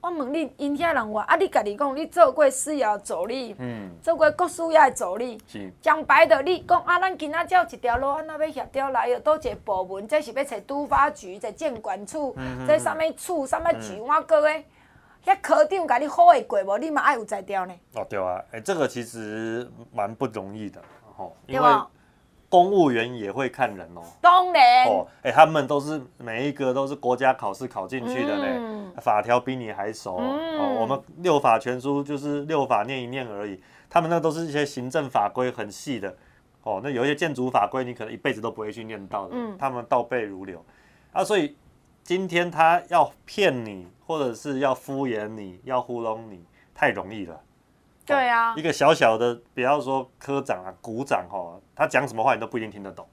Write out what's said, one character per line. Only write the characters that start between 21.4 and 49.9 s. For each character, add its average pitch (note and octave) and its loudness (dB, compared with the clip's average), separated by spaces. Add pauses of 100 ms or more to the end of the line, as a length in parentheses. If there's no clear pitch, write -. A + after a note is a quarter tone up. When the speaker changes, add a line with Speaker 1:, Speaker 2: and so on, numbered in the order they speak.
Speaker 2:
因 - -8
为 C4 0
Speaker 1:
对 B3 6
啊。 A3+ 4 (600)
Speaker 2:
公 F#3 6
务 F3 6
员 A#2+ 0
也 G2+ -6
会 B2 -2
看 A#2 -2
人 F2 -16
哦。 E2+ -16 (200)
Speaker 1:
当 F4+ 6
然。 B3+ 8
Speaker 2:
哦， G3 2 (180)
哎， C3 0
他 D#3 10
们 D#3 0
都 C#3+ 0
是， D3+ -6 (180)
每 A#2+ -6
一 D3 -2
个 C3 -2
都 C#3 0
是 C#3+ -6
国 B2+ 0
家 C3 4
考 A2 -4
试 B2 -10
考 F#2+ -8
进 C3 -6
去 B3+ -4
的 D4+ -2
呢， C#4+ -4
Speaker 1:
嗯。 A#3 -6 (260)
Speaker 2:
法 G#3 2
条 B2 2
比 C3 -4
你 A2 -10
还 G2+ -6
熟。 G2 -10
Speaker 1:
嗯。 D4+ -6
Speaker 2:
哦， C#4 -2
我 A2+ 0
们 C3+ -2 (200)
六 E3+ 2
法 A#2 4
全 B2 -4
书 C#3+ -2
就 C#3+ -6
是 C#3+ -4
六 D3+ 0
法 G#2+ 2
念 C3 -6
一 A#2+ -10
念 B2+ -8
而 G#2 -8
已， F#2+ -10 (280)
他 E3+ 2
们 D#3+ -2
那 E3+ 2
都 D#3 0
是 E3 -6
一 D3+ -8
些 D3 0
行 B2+ -8
政 C#3 -4
法 G#2+ 0
规 B2+ -2
很 G#2+ -8
细 A#2 -8
的。 F#2+ -8 (480)
哦， G2+ -4
那 C3+ -6
有 B2 0
一 C3+ 2
些 D3 0
建 D#3 -4
筑 B2+ -2
法 A2 2
规 C3 -4
你 B2 -8
可 A#2 -12
能 A2+ -12
一 - -12
辈 C3+ -4
子 G#2+ -6
都 A2+ -6
不 A2 -12
会 G#2+ -6
去 A2 -12
念 G#2 -12
到 G2 -8
的， - -14
Speaker 1:
嗯。 A#3 -10
Speaker 2:
他 C3+ -4
们 B2 -8
倒 B2+ 2
背 B2 -4
如 G2 -8
流。 F2 -14 (480)
啊， F#3 -2
所 G#3 2
以 D3 -2 (460)
今 F#3 -2
天 F3 0
他 E3 4
要 E3+ 2 (140)
骗 C#3 0
你， F#2 -12 (180)
或 D#3+ -6
者 B2+ -2
是 C3 -6
要 C3+ 2
敷 C3+ -6
衍 G#2+ -4
你， G2+ -14
要 B2+ -2
糊 A#2+ -8
弄 A2+ -8
你， F2 -20 (280)
太 C#3 2
容 F#2+ -8
易 G#2 -8
了。 E2 -18 (640)
Speaker 1:
对 C4+ 0
啊。 A3+ 2
Speaker 2:
哦， - -6
一 D3+ -8
个 D#3 0
小 C#3+ 4
小 A#2+ 4
的， A#2+ 0 (160)
不 - -8
要 C3+ 2
说 C3 -4